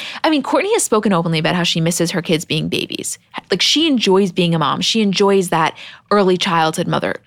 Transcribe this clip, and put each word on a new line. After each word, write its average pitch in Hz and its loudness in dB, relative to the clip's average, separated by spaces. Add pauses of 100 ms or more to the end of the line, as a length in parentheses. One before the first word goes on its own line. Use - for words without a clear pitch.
(240)
I 320 2
mean, 294 2
Kourtney - 0
has 440 2
spoken 220 0
openly 170 0
about 160 0
how 175 0
she 175 -2
misses 170 0
her 170 -4
kids 160 -2
being 156 -4
babies. - -6 (340)
Like, 185 0
she 311 2
enjoys 202 2
being 170 0
a - 2
mom. 143 0
She 220 0
enjoys 196 2
that 160 0 (340)
early 190 4
childhood 165 0
mother, - -2 (120)